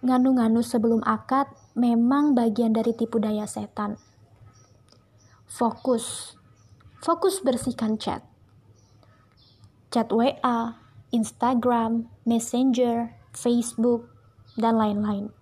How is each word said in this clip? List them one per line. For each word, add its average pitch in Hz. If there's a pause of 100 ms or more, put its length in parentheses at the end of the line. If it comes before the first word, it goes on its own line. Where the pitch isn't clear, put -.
Nganu-nganu 247
sebelum 226
akad 262 (240)
memang 247
bagian 226
dari 226
tipu 226
daya 214
setan. 208 (1500)
Fokus. - (640)
Fokus 359
bersihkan 233
chat. - (1700)
Chat 226
W 233 (160)
A, 233 (320)
Instagram, 233 (240)
Messenger, 233 (160)
Facebook, 240 (480)
dan 226
lain-lain. 208